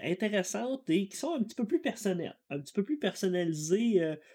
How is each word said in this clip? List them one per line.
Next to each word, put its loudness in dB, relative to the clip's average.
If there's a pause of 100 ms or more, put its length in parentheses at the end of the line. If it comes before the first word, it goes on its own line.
intéressantes -2
et 4
qui -10
sont -4
un 2
petit -12
peu -2
plus 2
personnelles, -2 (140)
un -4
petit -12
peu 2
plus -2
personnalisées, 2
euh, 0 (180)